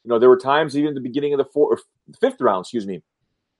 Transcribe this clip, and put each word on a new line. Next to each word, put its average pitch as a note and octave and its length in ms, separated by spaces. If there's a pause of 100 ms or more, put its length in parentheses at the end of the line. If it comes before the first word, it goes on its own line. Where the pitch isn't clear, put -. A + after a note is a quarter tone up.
you A#2 60
know, A#2 80
there B2 100
were B2+ 80
times C#3 400
even D3+ 140
at C#3+ 40
the C3+ 60
beginning C#3 320
of C#3 60
the C#3 80
four-, D3 280
or - 40 (420)
fifth C4 200
round, G2+ 240
excuse G#2+ 220
me, F#2 160 (580)